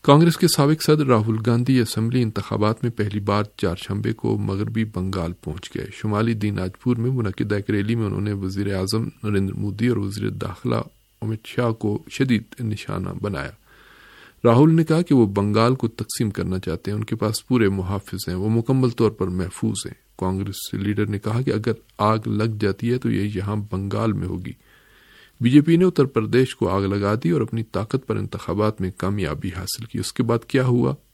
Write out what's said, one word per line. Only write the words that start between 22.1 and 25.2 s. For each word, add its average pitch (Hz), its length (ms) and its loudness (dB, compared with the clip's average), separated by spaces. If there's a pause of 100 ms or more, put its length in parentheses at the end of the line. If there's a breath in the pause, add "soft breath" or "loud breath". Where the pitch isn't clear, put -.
لگ 107 340 -2
جاتی 107 340 0
ہے 127 40 0
تو 120 140 -2
یہ 104 240 0
یہاں 101 200 -4
بنگال 104 580 -2
میں 92 140 -4
ہوگی۔ 87 240 -6 (920 soft breath)